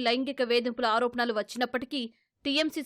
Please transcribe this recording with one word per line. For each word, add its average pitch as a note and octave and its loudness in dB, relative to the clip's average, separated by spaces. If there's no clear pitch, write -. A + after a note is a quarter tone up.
లైంగిక C4 0
వేధింపుల A#3+ 2
ఆరోపణలు A#3+ 2
వచ్చినప్పటికీ B3 -4
టీఎంసీ D4+ 0